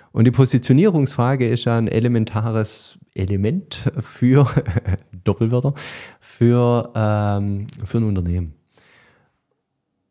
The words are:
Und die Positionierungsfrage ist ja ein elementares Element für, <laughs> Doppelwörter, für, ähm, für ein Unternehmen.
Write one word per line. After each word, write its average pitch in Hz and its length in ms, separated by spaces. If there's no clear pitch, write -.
Und 110 140
die 123 80
Positionierungsfrage 135 1160
ist 117 160
ja 117 140
ein 113 80
elementares 110 1120
Element 101 720
für, 127 480
<laughs> 92 400
Doppelwörter, 123 500
für, 120 800
ähm, 104 720
für 117 140
ein 113 40
Unternehmen. 87 520